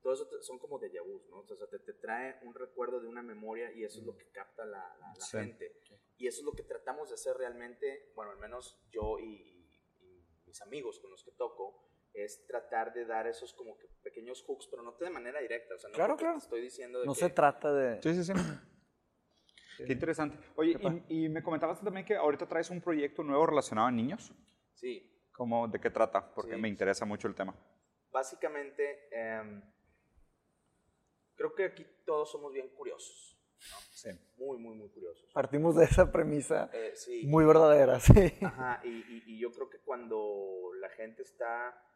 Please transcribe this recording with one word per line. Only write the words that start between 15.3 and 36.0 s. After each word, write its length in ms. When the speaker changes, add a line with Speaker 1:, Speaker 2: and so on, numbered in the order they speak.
Speaker 1:
directa, 340
o 40
sea, 120
no 40
Speaker 2:
Claro, 200
Speaker 1:
porque 100
Speaker 2:
claro. 140
Speaker 1:
te 60
estoy 160
diciendo 400
de 60
Speaker 2:
No 80
Speaker 1:
que 60
Speaker 2:
se 100
trata 420
de 300
Speaker 3:
Sí, 120
sí, 100
sí. 100
Speaker 2:
<clears throat> 1500
Speaker 3:
Qué 60
interesante. 440
Oye, 180
Speaker 2:
Qué 60
pa- 140
Speaker 3:
y, 160
y 40
me 140
comentabas 380
también 240
que 120
ahorita 300
traes 240
un 100
proyecto 420
nuevo 240
relacionado 420
a 20
niños. 420
Speaker 1:
Sí. 340
Speaker 3:
¿Cómo, 320
de 140
qué 100
trata? 440
Porque 200
Speaker 1:
Sí. 60
Speaker 3:
me 80
interesa 380
mucho 200
el 80
tema. 200
Speaker 1:
Básicamente, 1000
em, 520
creo 200
que 100
aquí 220
todos 260
somos 220
bien 240
curiosos, 600
¿no? 60
Speaker 3:
Sí. 180
Speaker 1:
Muy, 220
muy, 180
muy 140
curiosos. 420
Speaker 2:
Partimos 440
de 80
esa 280